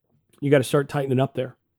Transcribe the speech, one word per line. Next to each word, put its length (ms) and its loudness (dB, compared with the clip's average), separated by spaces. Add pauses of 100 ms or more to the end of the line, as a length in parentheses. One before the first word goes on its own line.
(420)
you 100 -2
gotta 140 6
start 240 -2
tightening 320 -2
up 140 -4
there. 200 -8 (240)